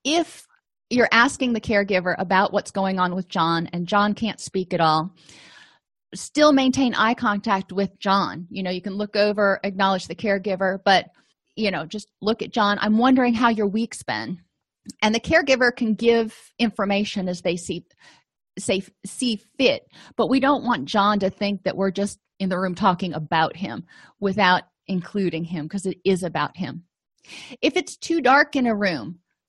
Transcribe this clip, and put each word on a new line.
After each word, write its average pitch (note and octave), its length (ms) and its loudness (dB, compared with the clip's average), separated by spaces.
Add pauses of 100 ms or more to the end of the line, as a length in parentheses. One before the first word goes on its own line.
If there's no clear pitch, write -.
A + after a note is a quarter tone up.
if D#4 460 -2 (420)
you're A#3+ 200 2
asking B3 440 2
the A3 60 -2
caregiver G3 580 0
about F#3+ 340 2
what's G3 180 -2
going F#3+ 280 -2
on F3+ 160 0
with F#3 120 -4
John E3 460 0
and F3 160 -6
John G#3 240 2
can't G#3 260 -4
speak F#3 360 -6
at D#3+ 60 2
all, D#3+ 340 2 (1000)
still D4+ 380 2
maintain C4 420 2
eye A3+ 200 2
contact G3+ 580 -2
with F#3+ 260 -4
John. F3+ 520 -2
You F#3+ 120 -8
know, F#3 80 -4
you F3+ 120 -6
can G3 140 -8
look G#3 200 -6
over, G3+ 480 2
acknowledge F#3+ 420 0
the E3 80 -10
caregiver, F#3+ 680 -2
but, F#3+ 220 4 (500)
you G#3+ 140 -2
know, D#3+ 160 -4
just G#3 220 -12 (120)
look G#3+ 220 0
at - 100 -8
John. G3+ 260 2
"I'm G#3+ 200 2
wondering B3+ 340 4
how A#3 160 2
your G#3+ 200 0
week's A3 340 -4
been." A#2 400 -6 (580)
And G#3+ 140 2
the A#3 60 0
caregiver C4 540 2
can A3 200 0
give A#3 640 0
information G3+ 680 -2
as F3+ 140 -6
they F3+ 160 -2
see, F3 300 -8 (720)
say, G3 240 -2 (240)
see A#3 300 -4
fit, - 520 -2 (280)
but A3 120 0
we C4 120 2
don't C4+ 240 2
want A3 200 -2
John G#3 360 2
to G3 100 0
think G3+ 320 -4
that - 140 -2
we're G3 140 0
just G3 280 -4 (200)
in F#3+ 120 -2
the F3+ 80 -2
room F#3 160 -2
talking F3+ 400 0
about D#3+ 420 0
him F3 300 -10 (340)
without F#3+ 440 2 (220)
including F3 580 -4
him, D#3+ 260 -8
'cause G3 160 -6
it - 180 -6
is F#3 180 2
about D#3+ 360 -4
him. F3 260 -10 (760)
If D#4 160 2
it's - 180 -8
too E4 240 -2
dark C#4+ 360 4
in B3+ 100 0
a A3 100 0
room, F3 440 -4 (280)